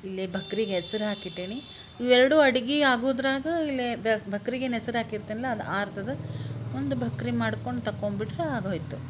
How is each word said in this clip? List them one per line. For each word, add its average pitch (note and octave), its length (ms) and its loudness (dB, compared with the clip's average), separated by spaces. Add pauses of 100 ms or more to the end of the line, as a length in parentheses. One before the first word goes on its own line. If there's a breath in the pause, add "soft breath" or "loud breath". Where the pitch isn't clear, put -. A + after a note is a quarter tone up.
ಇಲ್ಲೇ F#3+ 220 -4 (100)
ಬಕ್ರಿಗೆ G3 420 -2
ಹೆಸರು G#3+ 320 -4
ಹಾಕಿಟ್ಟೇನಿ. F#3+ 480 -6 (420 loud breath)
ಇವೆರಡು B3 460 8
ಅಡುಗೆ B3+ 300 4 (160)
ಆಗೋದ್ರಾಗ C4+ 540 2 (220)
ಇಲ್ಲೇ B3+ 200 0 (160)
ಬಸ್-, G#3+ 300 2
ಬಕ್ರಿಗೇನು B3 440 -2
ಹೆಸರು A3+ 220 -4
ಹಾಕಿರ್ತೇನಲ್ಲ A3 540 -4
ಅದು G#3 100 -6 (140)
ಆರ್ತದೆ. G3 360 -4 (640 loud breath)
ಒಂದು C#4 180 0
ಬಕ್ರಿ A#3+ 360 -2 (100)
ಮಾಡ್ಕೊಂಡು A#3 460 -2
ತಗೊಂಬಿಟ್ರೆ G#3 560 -4 (120)
ಆಗೋಯ್ತು. F#3 400 -4 (140)